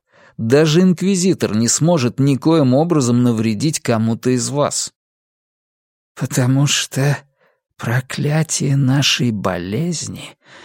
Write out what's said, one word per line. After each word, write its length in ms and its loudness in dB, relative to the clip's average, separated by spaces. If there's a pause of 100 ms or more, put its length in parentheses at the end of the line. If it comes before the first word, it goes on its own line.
(380)
даже 420 4
инквизитор, 760 0
не 140 0
сможет 500 0
никоим 540 2
образом 500 2
навредить 580 0
кому-то 500 -2
из 180 -2
вас». 460 -4 (1200)
«Потому 520 0
что 520 -2 (580)
проклятие 1000 -2
нашей 580 0
болезни 1040 -6 (260)